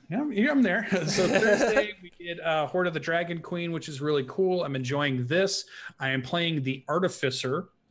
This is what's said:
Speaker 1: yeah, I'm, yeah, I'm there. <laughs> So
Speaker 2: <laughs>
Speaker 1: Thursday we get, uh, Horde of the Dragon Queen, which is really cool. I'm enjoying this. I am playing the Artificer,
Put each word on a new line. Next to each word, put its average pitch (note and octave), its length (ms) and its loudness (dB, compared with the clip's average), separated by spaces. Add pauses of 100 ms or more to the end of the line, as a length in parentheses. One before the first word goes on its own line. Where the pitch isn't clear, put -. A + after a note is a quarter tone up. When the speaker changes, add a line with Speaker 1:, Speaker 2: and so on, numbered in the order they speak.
(100)
Speaker 1:
yeah, F#3+ 100 -2
I'm, D4 120 -4
yeah, A3 180 2
I'm C#4 120 4
there. G#3 260 2
<laughs> F3+ 180 0
So - 220 2
Speaker 2:
<laughs> - 0 -
Speaker 1:
Thursday G#3+ 640 4 (100)
we F3 80 -18 (140)
get, F3 160 -8
uh, D#3+ 260 0
Horde F3+ 220 2
of E3 60 -4
the D#3+ 60 -2
Dragon E3+ 400 -2
Queen, E3+ 320 -6
which D#3+ 160 -6
is C#3+ 120 -8
really D3 280 0
cool. F#3 360 0
I'm C#3+ 120 -4
enjoying C3 500 0
this. F3+ 380 0 (360)
I C3+ 100 -2
am C3 120 0
playing E3 400 0
the C3 260 -4
Artificer, D3+ 800 -2 (220)